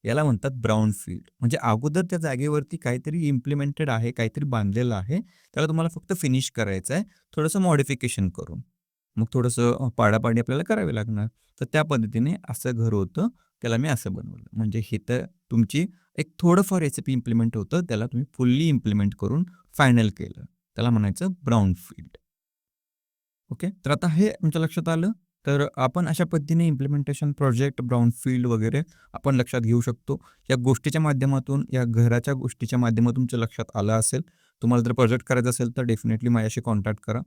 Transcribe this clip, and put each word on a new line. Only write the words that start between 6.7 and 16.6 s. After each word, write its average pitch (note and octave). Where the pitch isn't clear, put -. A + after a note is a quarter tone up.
आहे, F#3
थोडंसं -
मॉडिफिकेशन C#3
करून. -
मग A2
थोडंसं, A#2+
अ, B2+
पाडापाडी A2+
आपल्याला C3
करावी F#3
लागणार. G#2+
तर -
त्या D#3
पद्धतीने B2
असं B2+
घर A2+
होतं, G#2
त्याला A2+
मी B2+
असं G2+
बनवलं. -
म्हणजे A2
हे A2
तर B2
तुमची A#2
एक -
थोडंफार F#3